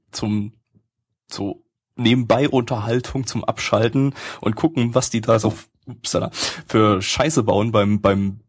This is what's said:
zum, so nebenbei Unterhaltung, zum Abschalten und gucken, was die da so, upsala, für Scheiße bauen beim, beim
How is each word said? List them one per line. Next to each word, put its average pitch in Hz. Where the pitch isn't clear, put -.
zum, 107
so -
nebenbei 120
Unterhaltung, 120
zum -
Abschalten 120
und 113
gucken, 120
was 127
die 113
da 113
so, 107
upsala, -
für 104
Scheiße 131
bauen 104
beim, 104
beim 98